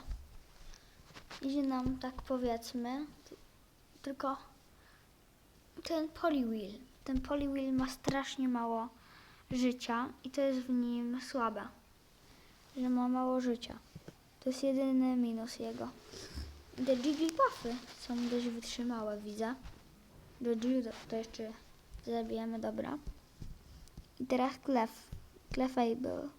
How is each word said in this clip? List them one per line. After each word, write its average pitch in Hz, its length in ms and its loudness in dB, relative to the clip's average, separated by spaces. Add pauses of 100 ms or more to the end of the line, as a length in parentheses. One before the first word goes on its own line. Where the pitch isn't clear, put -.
(1400)
Idzie 277 220 2
nam 262 340 2
tak, 262 240 -6
powiedzmy, 247 840 -2 (240)
t-, - 60 -16 (680)
tylko 269 360 -4 (1500)
ten 320 260 0
Poliwhirl. 226 680 0 (280)
Ten 262 180 0
Poliwhirl 277 500 0
ma 262 180 2
strasznie 269 580 0
mało 233 400 0 (640)
życia 247 580 2 (140)
i 262 60 -8
to 277 120 0
jest 269 180 4
w 247 100 -4
nim 240 520 2
słabe, 226 460 -2 (1080)
że 254 120 2
ma 247 180 6
mało 254 340 4
życia. - 380 0 (600)
To 262 100 0
jest 262 140 0
jedyny 262 520 4
minus 233 440 0
jego. 233 300 -4 (960)
Te 262 100 8
Jigglypuffy 302 800 4 (240)
są 240 300 0
dość 240 180 2
wytrzymałe, 226 720 -2
widzę. 220 340 -2 (880)
Do 240 60 2
Judo 233 400 2 (200)
to 226 60 -2
jeszcze 220 380 -6 (520)
zabijamy, 226 540 -2
dobra. 220 380 -2 (1200)
I 254 60 -2
teraz 254 280 2 (120)
Clef, 240 260 2 (640)
Clefable 254 840 2